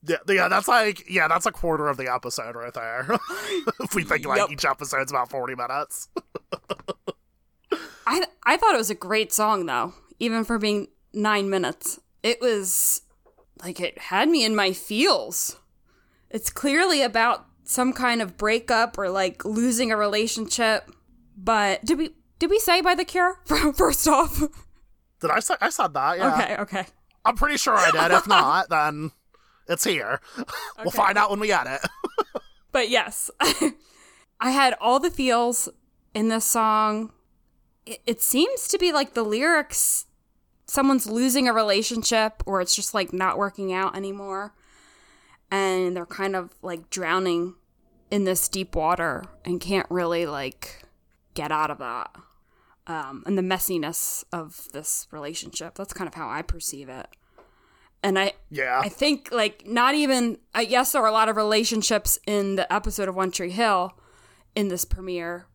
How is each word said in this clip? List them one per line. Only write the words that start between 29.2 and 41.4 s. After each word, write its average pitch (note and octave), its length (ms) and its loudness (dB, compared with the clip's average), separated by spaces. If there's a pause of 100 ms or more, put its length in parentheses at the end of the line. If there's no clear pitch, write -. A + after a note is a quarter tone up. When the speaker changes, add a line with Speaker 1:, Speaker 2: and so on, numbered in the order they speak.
Speaker 1:
it's E3 160 -2
here. C3+ 380 -2 (160)
<laughs> B3 60 -6 (340)
We'll A3 120 -4
Speaker 2:
Okay. - 80 -4
Speaker 1:
find G3 200 4
out G#3 140 4
when G3+ 80 -2
we G#3+ 80 -2
get E3+ 200 2
it. C3 160 -6
<laughs> - 580 -6 (300)
Speaker 2:
But A#3+ 180 0
yes, A3+ 460 0
<laughs> - 60 -4 (1000)
I B3 100 2
had C4 300 4
all B3 180 6
the F4 100 0
feels A#3+ 600 0 (440)
in G#3+ 140 0
this A3+ 160 0
song. G#3+ 680 0 (720)
It, - 200 -16
it A#3 160 -2
seems G#4 460 0
to G4+ 100 0
be, F4+ 140 2
like, D4 220 0
the A#3 100 0
lyrics, C#4 840 0 (600)
someone's C4+ 420 2
losing B3 400 2